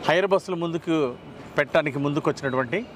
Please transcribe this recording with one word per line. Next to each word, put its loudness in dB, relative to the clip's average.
హైర్ 4
బస్సులు 0
ముందుకు 0
పెట్టడానికి 2
ముందుకు 0
వచ్చినటువంటి -2